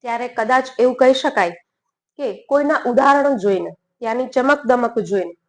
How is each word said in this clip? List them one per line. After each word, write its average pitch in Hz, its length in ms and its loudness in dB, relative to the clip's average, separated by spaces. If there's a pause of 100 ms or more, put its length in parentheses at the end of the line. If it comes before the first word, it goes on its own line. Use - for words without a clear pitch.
ત્યારે 240 260 -6
કદાચ 247 400 0 (120)
એવું 247 160 2
કહી 262 180 4
શકાય 214 380 -2 (680)
કે 233 300 -8
કોઈના 285 360 0
ઉદાહરણો 269 520 2
જોઈને, 185 340 -2
ત્યાંની 240 560 -8
ચમકદમક 254 720 0
જોઈને 180 320 -4 (180)